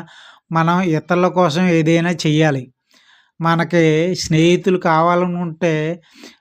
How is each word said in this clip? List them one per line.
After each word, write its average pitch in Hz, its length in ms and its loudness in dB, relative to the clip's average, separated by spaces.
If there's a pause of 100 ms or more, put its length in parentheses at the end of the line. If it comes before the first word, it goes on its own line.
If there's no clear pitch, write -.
(520)
మనం 170 300 0
ఇతరుల 180 460 0
కోసం 175 400 0
ఏదైనా 165 440 2
చెయ్యాలి. 151 520 0 (800)
మనకి 165 760 0
స్నేహితులు 175 600 0
కావాలనుకుంటే 175 1200 -2 (400)